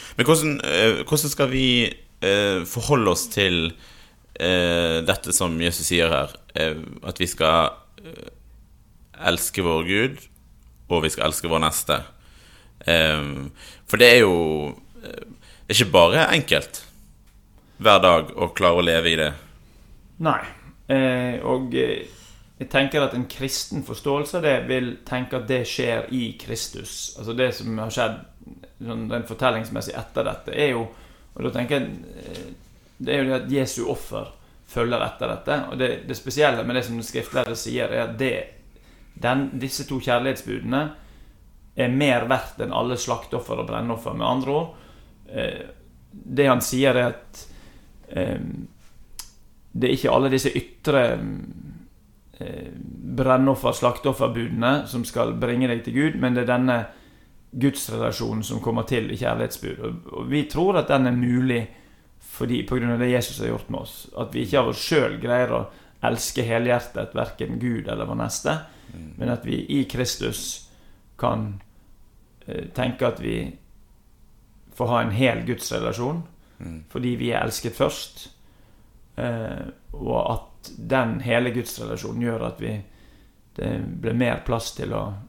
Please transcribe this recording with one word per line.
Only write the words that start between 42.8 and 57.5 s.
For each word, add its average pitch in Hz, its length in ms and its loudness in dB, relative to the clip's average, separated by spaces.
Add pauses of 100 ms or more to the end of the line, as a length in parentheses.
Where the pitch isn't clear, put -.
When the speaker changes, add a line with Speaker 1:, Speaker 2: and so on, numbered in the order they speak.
Speaker 2:
slaktoffer - 640 -4
og 113 80 -6
brennoffer. 113 480 -4
Med 113 120 -2
andre 131 240 0
ord, 165 240 -2 (540)
eh, 110 340 -4 (720)
det 139 140 6
han 123 140 6
sier 127 340 2
er 123 120 4
at, - 400 -10 (600)
eh, - 280 -2 (1400)
det 123 120 2
er 131 40 4
ikke 131 200 2
alle 131 160 6
disse 131 220 2
ytre, 127 680 2 (1200)
eh, - 300 -12 (460)
brennoffer-, 127 580 4
slaktofferbudene 120 1120 0
som 120 180 -4
skal 117 280 -2
bringe 120 340 0
deg 117 160 -2
til 113 100 -6
Gud, 151 260 2
men 123 140 2
det 123 100 0
er 123 140 2
denne 123 280 2 (720)